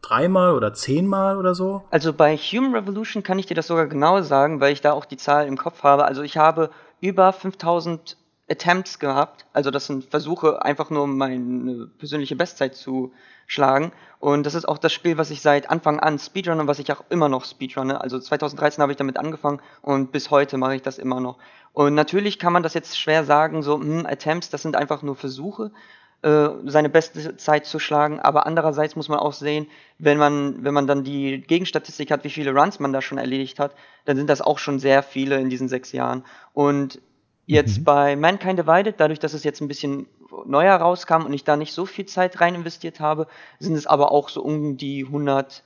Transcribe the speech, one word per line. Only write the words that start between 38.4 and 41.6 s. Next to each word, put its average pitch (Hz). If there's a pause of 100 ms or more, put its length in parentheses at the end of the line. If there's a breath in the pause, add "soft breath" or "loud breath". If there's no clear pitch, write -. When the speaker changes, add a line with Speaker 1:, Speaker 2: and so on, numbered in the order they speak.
Speaker 2:
Divided, 175
dadurch, 156
dass 151
es 147
jetzt 147
ein 147
bisschen 139 (380)
neuer 165
rauskam 170
und 143
ich 143
da 151
nicht 151